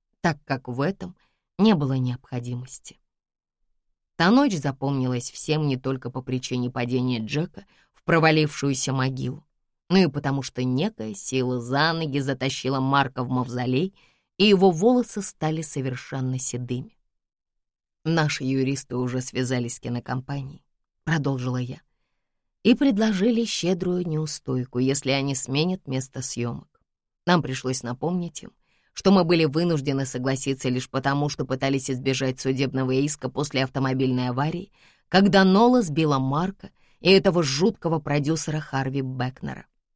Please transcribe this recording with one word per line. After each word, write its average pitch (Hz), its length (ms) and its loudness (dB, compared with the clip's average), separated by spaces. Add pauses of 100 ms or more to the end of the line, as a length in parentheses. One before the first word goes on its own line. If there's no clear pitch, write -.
(220)
так 160 240 0
как 131 220 -6
в 123 140 -4
этом 180 340 -4 (440)
не 214 160 6
было 139 180 0
необходимости. 123 1080 -6 (1160)
Та 175 160 4
ночь 254 240 6
запомнилась 135 760 -2
всем 151 380 -2
не 131 100 0
только 131 320 -6
по 127 120 -8
причине 123 500 -4
падения 123 480 -2
Джека 135 460 -6 (280)
в - 100 -20
провалившуюся 156 880 2
могилу, 131 520 -4 (440)
но 185 80 4
и 185 100 6
потому, 139 340 -4
что 127 220 -6
некая 127 500 -2
сила 127 460 -2
за 139 340 0
ноги 151 260 -2
затащила 135 600 -2
Марка 135 440 0
в 123 60 -6
мавзолей, 127 640 -2 (440)
и 196 80 4
его 196 260 6
волосы 226 500 2
стали 160 400 -4
совершенно 131 800 -6
седыми. 123 580 -6 (1040)
«Наши 156 420 0
юристы 135 500 -2
уже 127 260 -2
связались 123 540 -2
с - 40 -14
кинокомпанией», 127 840 -8 (400)
продолжила 135 540 -2
я, 123 240 -8 (840)
«и 240 100 6
предложили 220 720 2
щедрую 180 640 -2
неустойку, 135 720 -4
если 131 320 0
они 139 240 0
сменят 165 520 -2
место 131 340 -6
съемок. - 600 -8 (440)
Нам 175 160 4
пришлось 131 420 -4
напомнить 170 600 -6
им, - 80 -20 (420)
что - 180 2
мы 190 120 6
были 165 220 4
вынуждены 143 600 0
согласиться 131 640 -2
лишь 127 200 -2
потому, 139 400 0
что 135 160 -6
пытались 135 440 -2
избежать 131 500 -2
судебного 131 520 0
иска 135 380 0
после 135 340 -2
автомобильной 131 640 0
аварии, 156 420 -4 (380)
когда 196 340 6
Нола 233 380 6
сбила 151 360 2
Марка 143 540 -2 (280)
и 175 120 2
этого 190 320 6
жуткого 160 560 0
продюсера 151 600 0
Харви 135 420 -4
Бекнера. 127 640 -8 (280)